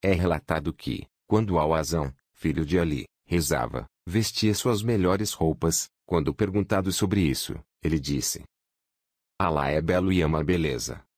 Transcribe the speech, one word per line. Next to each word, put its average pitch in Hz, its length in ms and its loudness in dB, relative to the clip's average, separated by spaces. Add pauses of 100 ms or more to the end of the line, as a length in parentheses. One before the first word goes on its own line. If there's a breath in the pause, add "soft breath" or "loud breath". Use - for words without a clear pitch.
É 98 100 2
relatado 82 600 -2
que, - 340 -8 (200)
quando 104 320 2
Al-Azam, 78 560 0 (180)
filho 80 320 -2
de 82 140 0
Ali, 80 280 -2 (200)
rezava, 69 600 -2 (200)
vestia 107 480 0
suas 107 280 0
melhores 101 500 0
roupas. 82 560 0 (180)
Quando 78 280 0
perguntado 98 580 0
sobre 101 280 0
isso, 69 340 0 (280)
ele 80 180 2
disse: 69 420 -4 (960)
"Alá 78 320 2
é 76 100 2
belo 90 320 2
e 90 100 4
ama 78 180 2
a 78 40 0
beleza 71 600 -2 (140)